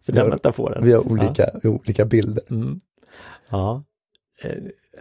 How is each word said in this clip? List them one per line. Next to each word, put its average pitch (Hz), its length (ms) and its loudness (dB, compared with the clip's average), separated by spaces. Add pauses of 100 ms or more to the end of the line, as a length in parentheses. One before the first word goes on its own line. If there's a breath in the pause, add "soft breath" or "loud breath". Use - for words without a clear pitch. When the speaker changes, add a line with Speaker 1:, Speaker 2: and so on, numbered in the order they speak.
Speaker 1:
för - 100 -6
Speaker 2:
Vi - 40 -4
Speaker 1:
den 117 100 4
Speaker 2:
har, 110 60 2
Speaker 1:
metaforen. - 520 -2
Speaker 2:
vi 120 100 8
har 113 180 2
olika, 107 380 2 (140)
Speaker 1:
Ja. 113 60 2
Speaker 2:
olika 104 360 0
bilder. 110 460 0
Speaker 1:
Mm. 127 280 -6 (720 loud breath)
Ja. 104 340 -4 (600)
Eh, - 200 -10 (380)